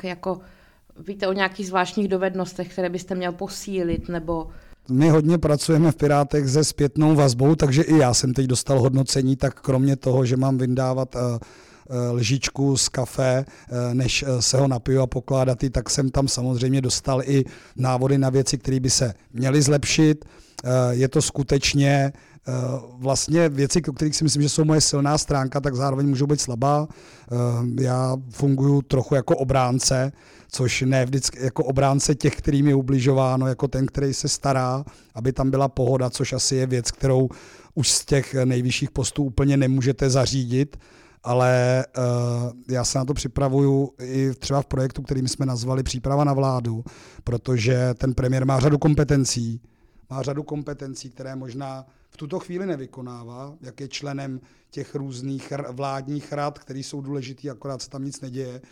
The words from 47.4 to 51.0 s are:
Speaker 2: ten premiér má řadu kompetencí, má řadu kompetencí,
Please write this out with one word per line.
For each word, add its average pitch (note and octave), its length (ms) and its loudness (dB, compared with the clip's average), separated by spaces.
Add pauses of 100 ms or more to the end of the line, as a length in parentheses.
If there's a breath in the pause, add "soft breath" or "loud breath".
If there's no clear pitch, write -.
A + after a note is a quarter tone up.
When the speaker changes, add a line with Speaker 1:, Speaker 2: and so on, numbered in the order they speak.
Speaker 2:
ten C3 160 -2
premiér C3 320 0
má C3+ 140 2
řadu D3 180 4
kompetencí, C3 800 2 (500 soft breath)
má C3+ 120 -8
řadu C#3+ 200 -6
kompetencí, C#3 680 -10